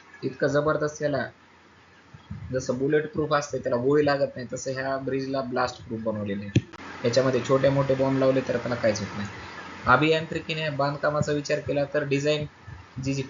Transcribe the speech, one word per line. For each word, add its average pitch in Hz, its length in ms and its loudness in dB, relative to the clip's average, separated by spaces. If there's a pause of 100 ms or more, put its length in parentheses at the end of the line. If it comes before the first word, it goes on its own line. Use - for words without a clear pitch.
(240)
इतकं 135 240 0
जबरदस्त 147 560 0
याला, 139 260 -2 (1200)
जसं 127 260 -2
बुलेट 151 340 0
प्रूफ 156 220 -2
असते 143 240 0
त्याला 127 180 -2
गोळी 143 300 4
लागत 139 300 2
नाही, 127 180 -10
तसं 131 180 -6
ह्या 135 260 -2
ब्रिजला 135 440 -2
ब्लास्ट 127 440 -4
प्रूफ 110 140 -6
बनवलेलं 104 440 -4
आहे. - 240 0 (380)
याच्यामध्ये 127 420 4
छोटे 135 220 6
मोठे 135 260 4
बॉम्ब 135 240 2
लावले 131 220 4
तर 127 160 0
त्याला 120 180 -2
काहीच 110 240 2
होत 101 180 -6
नाही. 101 120 -6 (560)
अभियांत्रिकीने 156 840 2
बांधकामाचा 147 600 0
विचार 147 280 0
केला 143 260 0
तर 147 180 0
डिझाईन 143 420 0 (580)
जी, 135 100 0
जी 135 160 -2